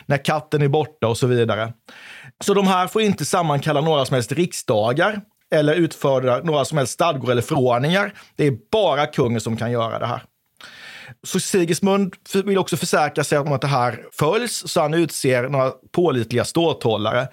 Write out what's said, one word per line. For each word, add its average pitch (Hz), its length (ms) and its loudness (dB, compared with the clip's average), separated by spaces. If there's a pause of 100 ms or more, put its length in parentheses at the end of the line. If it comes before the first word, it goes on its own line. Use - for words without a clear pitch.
när 139 180 0
katten 151 380 -2
är 143 60 4
borta 143 400 0
och 113 100 0
så 135 80 0
vidare. 117 460 0 (720)
Så 202 100 2
de 196 120 2
här 185 200 2
får 220 160 0
inte 202 220 0
sammankalla 147 560 0
några 151 240 2
som 139 100 -2
helst 120 180 0
riksdagar 160 880 0 (340)
eller 151 200 4
utföra 135 640 0
några 147 260 0
som 156 140 -4
helst 127 140 -2
stadgor 147 380 0
eller 120 120 2
förordningar. 143 720 0 (220)
Det 151 100 2
är 131 120 0 (140)
bara 151 340 2
kungen 120 340 0
som 113 160 -4
kan 117 140 -4
göra 113 280 -2
det 117 80 -4
här. 120 160 -6 (1000)
Så - 180 -4
Sigismund 190 760 0 (200)
f-, 196 100 0
vill 196 140 0
också 175 180 -2
försäkra 160 480 0
sig 156 140 0
om 143 140 -2
att 135 80 0
det 147 60 -4
här 123 460 -2
följs, 196 560 -2
så 175 120 0
han 151 140 0
utser 131 540 0
några 131 240 0 (200)
pålitliga 120 520 0
ståthållare 123 880 0